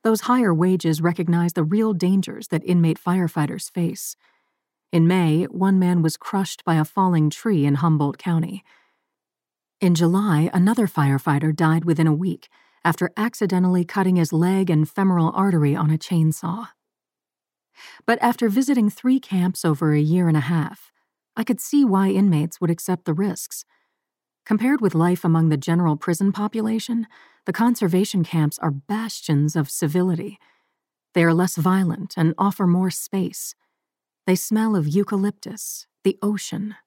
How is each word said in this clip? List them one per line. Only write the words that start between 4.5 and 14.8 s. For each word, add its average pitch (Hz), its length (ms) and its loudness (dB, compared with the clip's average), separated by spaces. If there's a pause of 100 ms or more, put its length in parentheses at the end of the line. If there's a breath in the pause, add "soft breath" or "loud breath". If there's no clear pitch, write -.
In 165 160 4
May, 170 380 2
one 190 340 0
man 180 220 2
was 160 160 0
crushed - 480 -6
by 165 100 0
a 156 80 2
falling 170 460 2
tree 160 360 0
in 139 100 2
Humboldt 143 420 0
County. 170 460 -4 (1160 soft breath)
In 180 160 4
July, 170 580 2
another 202 320 2
firefighter 147 680 0
died 160 300 0
within 160 220 2
a 151 60 4
week 175 360 -4 (340 soft breath)
after - 320 -2
accidentally 180 720 0
cutting 185 320 0
his 165 160 0
leg 180 360 2
and 156 200 2